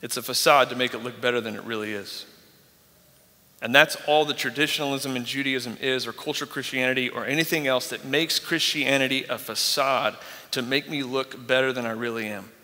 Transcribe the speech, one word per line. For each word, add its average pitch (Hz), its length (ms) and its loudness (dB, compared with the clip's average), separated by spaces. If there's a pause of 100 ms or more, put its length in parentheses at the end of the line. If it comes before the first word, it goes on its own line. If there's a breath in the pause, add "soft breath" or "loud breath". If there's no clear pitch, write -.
It's - 140 -6
a 127 60 -4
facade 131 480 6
to 123 60 -6
make 123 180 0
it 113 60 -4
look 113 200 -8
better 120 220 2
than 107 140 -4
it 98 80 -10
really 107 280 -4
is. 101 340 -8 (1400)
And 117 100 -4
that's 151 240 6 (100)
all 151 180 6
the 143 100 -2
traditionalism 139 800 0
in 123 100 -4
Judaism 127 560 -2
is, 127 240 0
or 113 80 -8
cultural 143 360 -6
Christianity, 131 600 -2
or 113 160 -6
anything 156 400 0
else 131 240 0
that 127 160 -8
makes 151 320 2
Christianity 135 880 0
a 117 120 -4
facade 131 760 0 (360 loud breath)
to 135 100 -2
make 135 260 0
me 147 140 -4
look 131 460 -4
better 131 260 4
than 123 140 -2
I 113 40 -2
really 113 360 -4
am. 104 220 -8 (140)